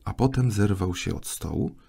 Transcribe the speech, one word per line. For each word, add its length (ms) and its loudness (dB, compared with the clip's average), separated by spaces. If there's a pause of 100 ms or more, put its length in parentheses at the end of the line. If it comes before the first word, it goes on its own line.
a 100 -4
potem 360 2
zerwał 440 2
się 200 -4
od 120 -8
stołu 500 -4 (120)